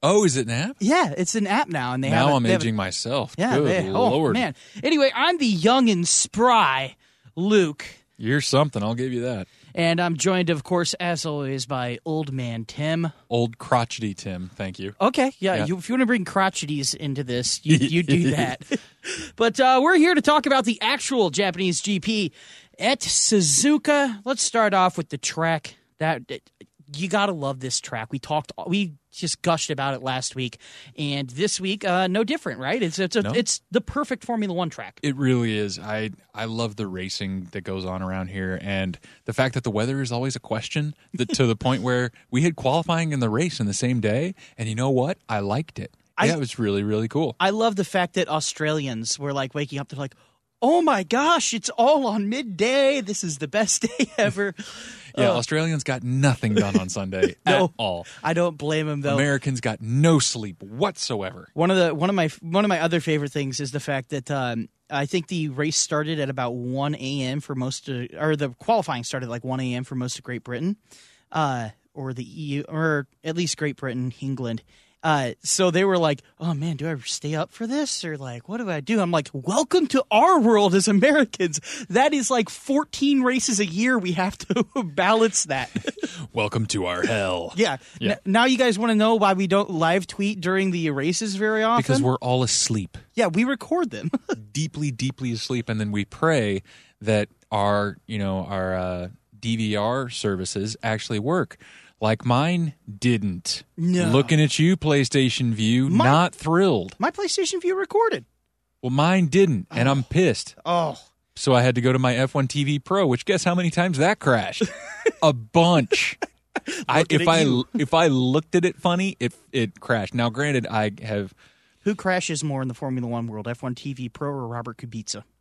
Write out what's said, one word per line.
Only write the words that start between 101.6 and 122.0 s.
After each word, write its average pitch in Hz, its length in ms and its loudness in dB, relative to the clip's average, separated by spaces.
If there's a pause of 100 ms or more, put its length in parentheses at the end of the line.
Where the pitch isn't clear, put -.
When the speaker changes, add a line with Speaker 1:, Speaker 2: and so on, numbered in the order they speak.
Speaker 1:
Like 110 220 0
mine 151 480 2 (240)
didn't. 101 640 0 (160)
Speaker 2:
No. 180 280 2
Speaker 1:
Looking 139 360 4
at 151 160 2
you, 170 180 6
PlayStation 135 800 2
View, 113 340 2
Speaker 2:
My 196 160 4
Speaker 1:
not 165 300 6
thrilled. 156 640 2
Speaker 2:
My 269 140 0
PlayStation 370 500 -2
View 370 160 -2
recorded. 392 480 0 (560)
Speaker 1:
Well, 127 80 -4
mine 165 380 4
didn't, 151 420 4
and 120 180 2
I'm 139 120 4
Speaker 2:
Oh. 123 100 -2
Speaker 1:
pissed. 160 460 0 (100)
Speaker 2:
Oh. 165 340 0 (360)
Speaker 1:
So - 180 2
I 123 80 6
had 123 140 4
to 123 60 0
go 127 120 4
to 127 60 2
my 127 160 2
F 131 180 0
one 139 140 0
T 147 160 -2
V 143 160 0
Pro, 190 260 0
which 127 180 0
guess 190 200 0
how 175 100 2
many 180 160 2
times 175 300 0
that 202 180 4
crashed? 113 460 0 (300)
Speaker 2:
<laughs> - 280 -2
Speaker 1:
A 151 100 6
bunch. 156 880 2 (720)
I, 131 120 4
Speaker 2:
Looking 156 200 4
Speaker 1:
if 175 60 2
Speaker 2:
at 165 40 6
Speaker 1:
I 165 100 6
Speaker 2:
you. 131 240 2 (100)
Speaker 1:
if 147 180 0
I 165 140 6
looked 131 480 2
at 180 100 4
it 175 120 0
funny, 185 420 0
it, 123 140 -2 (180)
it 113 280 -2
crashed. 110 360 -2
Now, 120 160 0
granted, 131 340 -2
I 107 280 -2 (100)
have 104 320 -6 (460)
Speaker 2:
Who 208 120 0
crashes 180 500 -2